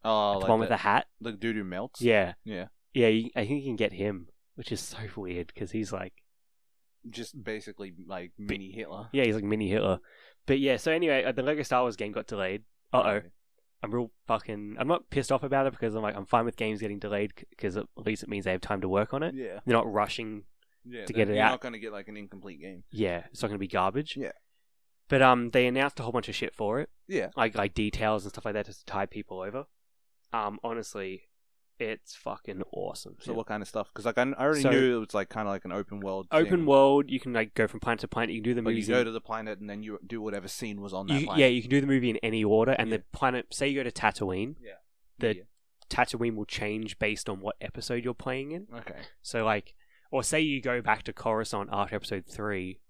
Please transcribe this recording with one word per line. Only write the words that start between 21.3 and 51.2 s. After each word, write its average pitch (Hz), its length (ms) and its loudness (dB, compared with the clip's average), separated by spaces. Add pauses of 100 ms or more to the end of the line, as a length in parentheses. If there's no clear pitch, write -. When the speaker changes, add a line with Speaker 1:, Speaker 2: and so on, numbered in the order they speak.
Speaker 1:
you're 107 100 6
Speaker 2:
out. 113 60 8
Speaker 1:
not 127 100 -4
gonna 117 180 -8
get, 107 140 -10
like, 101 140 -12
an 107 100 -14
incomplete 98 420 -14
game. 92 300 -14
Speaker 2:
Yeah, 90 420 -2
it's - 100 -12
not 110 80 -2
gonna 104 100 -6
be 98 80 -4
garbage. 107 500 -2
Speaker 1:
Yeah. 135 140 -8 (800)
Speaker 2:
But, 135 120 6
um, 123 300 6
they 127 160 6
announced 135 320 0
a 127 40 -6
whole 117 80 -4
bunch 117 160 -2
of 113 80 -8
shit - 200 -6
for 110 260 -2
it. 156 80 -8 (180)
Speaker 1:
Yeah. 156 300 -2
Speaker 2:
Like, 113 180 2
like, 101 180 0
details 107 520 0
and 101 80 -10
stuff - 120 -12
like 104 100 -4
that 104 100 -4
just - 140 -16
to - 80 -20
tide 101 240 -4
people 98 280 -10
over. 107 280 -8 (640)
Um, 107 320 -2
honestly, 104 640 -8 (500)
it's 110 360 -6
fucking 98 480 -10 (100)
awesome. 95 480 -8
Speaker 1:
So 120 100 -10
Speaker 2:
Yeah. 113 60 -4
Speaker 1:
what 113 100 -4
kind 107 140 -4
of 95 80 -10
stuff? 107 240 -4
'Cause, 107 120 -10
like, 117 120 0
I, 123 60 4
I 135 100 0 (100)
already 143 200 4
Speaker 2:
So 131 80 6
Speaker 1:
knew 123 260 6
it - 20 0
was, 107 140 -6
like, 98 160 0
kinda 107 200 -4
like 98 140 -4
an 90 80 -8
open 101 300 -6
world 95 300 -6
Speaker 2:
Open 160 200 6
Speaker 1:
thing. 175 140 4
Speaker 2:
world, 139 440 8
you 131 120 -2
can, 127 100 -6
like, 110 220 0
go 110 160 4
from 110 100 -10
planet 113 220 0
to 117 80 -4
planet, 113 260 0
you 110 60 -4
can 113 80 0
do 123 60 2
the 120 80 0
Speaker 1:
But 110 80 2
you 113 60 2
Speaker 2:
movies 104 120 -2
Speaker 1:
go 123 100 6
Speaker 2:
in 117 60 4
Speaker 1:
to 113 60 -4
the 113 100 -6
planet 110 380 -6
and 104 100 -10
then 104 120 -8
you 107 240 -8
do 110 140 -8
whatever 101 300 -6
scene 104 320 -8
was 101 100 -10
on 95 160 -4
that 139 140 2
Speaker 2:
You, 156 60 0
Speaker 1:
planet. 92 120 2
Speaker 2:
yeah, 131 80 10
you 123 140 4
can 123 80 -10
do 139 100 6
the 139 80 2
movie 127 220 4
in 110 80 0
any 110 260 0
order, 110 340 6
and 110 120 0
Speaker 1:
Yeah. 110 80 2
Speaker 2:
the 95 60 -8 (100)
planet, 127 400 0
say 143 160 -2
you 139 120 -2
go 120 80 -4
to - 20 -4
Tatooine, 104 680 0
Speaker 1:
Yeah. 101 140 -16 (460)
Speaker 2:
the 110 180 2
Speaker 1:
Yeah. 92 60 -16 (460)
Speaker 2:
Tatooine 117 460 0
will 104 100 -6
change 107 540 -4
based 107 300 -2
on 95 100 -6
what 101 220 -6
episode 117 420 -6
you're 123 100 -4
playing 135 380 -6
in. 190 220 -10
Speaker 1:
Okay. 113 300 -14 (180)
Speaker 2:
So, 113 240 -2
like, 107 280 0 (360)
or 131 140 0
say 156 180 2
you 143 200 0
go 123 200 0
back 110 220 2
to 110 100 -8
Coruscant 110 580 -2